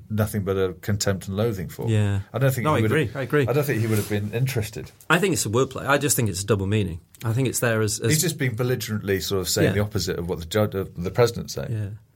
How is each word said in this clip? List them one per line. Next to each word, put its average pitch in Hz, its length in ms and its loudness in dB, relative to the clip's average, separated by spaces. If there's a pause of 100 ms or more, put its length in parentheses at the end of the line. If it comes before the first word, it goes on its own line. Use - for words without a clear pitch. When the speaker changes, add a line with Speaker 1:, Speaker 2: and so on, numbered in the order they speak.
(100)
Speaker 1:
nothing 107 340 0
but 98 120 0
a 95 240 2
contempt 101 480 -2
and 95 80 -6
loathing 104 320 -2
for. - 200 -6
Speaker 2:
Yeah. 104 320 2 (120)
Speaker 1:
I - 60 -4
don't 135 140 4
think 131 120 -4
Speaker 2:
No, 151 100 2
Speaker 1:
he 135 60 4
Speaker 2:
I - 20 4
Speaker 1:
would 110 80 4
Speaker 2:
agree. 143 160 2
Speaker 1:
have, 104 100 -8
Speaker 2:
I 135 60 -6
agree. 139 240 2
Speaker 1:
I 117 60 2
don't 143 120 4
think 123 160 0
he 113 60 0
would 110 120 2
have 98 100 -2
been 104 240 -2
interested. 117 580 -2 (180)
Speaker 2:
I 165 120 4
think 190 140 2
it's 107 120 -2
a - 40 -2
wordplay. 123 360 0
I 139 120 4
just 139 180 0
think 117 120 2
it's 92 140 -4
a 101 40 -8
double 98 200 2
meaning. 95 340 0 (240)
I 113 80 0
think 131 140 0
it's - 140 -2
there 113 200 2
as, 107 200 0
as 113 100 2
Speaker 1:
He's 156 120 4
just 170 160 -2
been 120 180 -2
belligerently 107 640 0
sort 95 200 -2
of 87 80 -2
saying 95 200 4
Speaker 2:
Yeah. - 60 2
Speaker 1:
the 101 60 2
opposite 92 380 -2
of 85 100 -4
what 85 120 -4
the 82 60 -10
judge, 104 280 2
uh, 95 120 -2 (100)
the 90 160 -4
president's - 420 2
saying. - 180 -6
Speaker 2:
Yeah. 104 160 -4 (280)